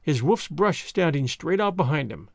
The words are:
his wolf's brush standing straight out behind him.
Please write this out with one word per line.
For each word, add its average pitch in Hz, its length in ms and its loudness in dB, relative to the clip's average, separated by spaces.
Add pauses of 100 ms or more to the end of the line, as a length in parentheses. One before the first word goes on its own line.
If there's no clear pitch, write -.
his 131 220 0
wolf's 196 260 2
brush 180 380 0
standing 143 420 0
straight 175 320 -2
out 202 160 0
behind 139 340 0
him. 85 240 -14